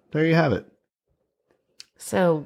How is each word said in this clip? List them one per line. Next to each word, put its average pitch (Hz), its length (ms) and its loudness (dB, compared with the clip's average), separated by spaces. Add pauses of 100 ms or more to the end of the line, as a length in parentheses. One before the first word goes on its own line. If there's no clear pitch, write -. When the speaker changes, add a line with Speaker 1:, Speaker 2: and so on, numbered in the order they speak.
(120)
Speaker 1:
there 156 120 -2
you 165 120 2
have 156 180 2
it. 90 100 -6 (1400)
Speaker 2:
So 180 300 0 (120)